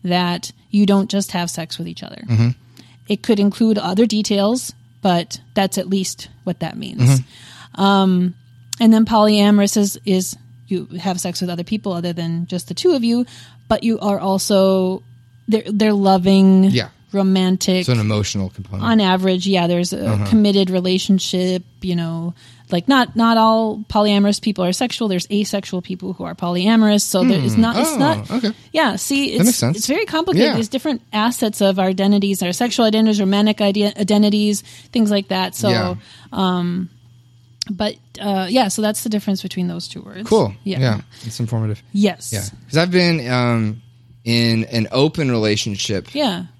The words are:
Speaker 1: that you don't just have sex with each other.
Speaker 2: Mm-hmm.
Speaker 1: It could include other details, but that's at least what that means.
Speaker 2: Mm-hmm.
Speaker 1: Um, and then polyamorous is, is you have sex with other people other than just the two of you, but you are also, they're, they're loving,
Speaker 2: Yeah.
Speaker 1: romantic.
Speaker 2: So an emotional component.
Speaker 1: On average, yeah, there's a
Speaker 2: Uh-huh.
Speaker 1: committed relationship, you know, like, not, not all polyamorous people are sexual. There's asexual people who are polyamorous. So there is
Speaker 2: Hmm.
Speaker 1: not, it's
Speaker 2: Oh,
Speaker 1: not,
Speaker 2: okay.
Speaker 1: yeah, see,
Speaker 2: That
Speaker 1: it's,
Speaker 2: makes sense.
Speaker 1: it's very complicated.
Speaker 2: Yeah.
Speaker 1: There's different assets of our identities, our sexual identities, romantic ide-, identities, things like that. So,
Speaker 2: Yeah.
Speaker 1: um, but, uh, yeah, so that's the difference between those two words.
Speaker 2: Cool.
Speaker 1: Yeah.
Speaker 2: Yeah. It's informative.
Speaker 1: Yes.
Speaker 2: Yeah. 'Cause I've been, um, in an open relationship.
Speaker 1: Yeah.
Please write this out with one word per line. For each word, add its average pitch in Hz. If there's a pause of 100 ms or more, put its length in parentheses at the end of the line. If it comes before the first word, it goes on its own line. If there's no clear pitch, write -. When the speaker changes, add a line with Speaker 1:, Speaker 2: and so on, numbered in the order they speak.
Speaker 1:
that 175 (180)
you 202
don't 196
just 196
have 175
sex -
with 170
each 165
other. -
Speaker 2:
Mm-hmm. 117 (600)
Speaker 1:
It 208
could 214
include 208
other 196
details, 214 (280)
but 175 (140)
that's 196
at 185
least 190 (160)
what 180
that -
means. 127
Speaker 2:
Mm-hmm. -
Speaker 1:
Um, 190 (460)
and 220
then 220
polyamorous 208
is, 202
is 185 (300)
you 185 (120)
have 180
sex 175
with 180
other 175
people 208
other 170
than 165
just 180
the 180
two 359
of 240
you, 240 (420)
but -
you 226
are 202
also, 190 (440)
they're, 214
they're 214
loving, 190
Speaker 2:
Yeah. 123 (240)
Speaker 1:
romantic. 185
Speaker 2:
So 127
an 117
emotional 104
component. 98
Speaker 1:
On 226
average, 185
yeah, 185
there's 175
a - (100)
Speaker 2:
Uh-huh. 101
Speaker 1:
committed 196
relationship, 185 (200)
you 180
know, 165 (360)
like, 175
not, 262
not 226
all 220
polyamorous 208
people 196
are 180
sexual. 233
There's 180
asexual 196
people 185
who 180
are 170
polyamorous. 208
So 185
there 240
is 120
Speaker 2:
Hmm. 220
Speaker 1:
not, 226
it's 311
Speaker 2:
Oh, 294
Speaker 1:
not, 285
Speaker 2:
okay. 220 (200)
Speaker 1:
yeah, 269
see, 277
Speaker 2:
That -
Speaker 1:
it's, 185
Speaker 2:
makes 240
sense. 135
Speaker 1:
it's 220
very 359
complicated. 320
Speaker 2:
Yeah. 277
Speaker 1:
There's 226
different 269 (100)
assets 220
of 196
our 185
identities, 196
our 180
sexual 240
identities, 214
romantic 208
ide-, 202
identities, 208 (300)
things 220
like 196
that. 185
So, 208
Speaker 2:
Yeah. 180 (380)
Speaker 1:
um, 180 (840)
but, 208 (240)
uh, 190
yeah, 240
so 214
that's 214
the 247
difference 202
between 180
those 170
two -
words. 196
Speaker 2:
Cool. 135 (100)
Speaker 1:
Yeah. 175
Speaker 2:
Yeah. 113 (240)
It's 113
informative. 110 (100)
Speaker 1:
Yes. 202
Speaker 2:
Yeah. 101 (280)
'Cause 135
I've 175
been, 170
um, 117 (420)
in 117
an 113
open 139
relationship. 107
Speaker 1:
Yeah. 180 (160)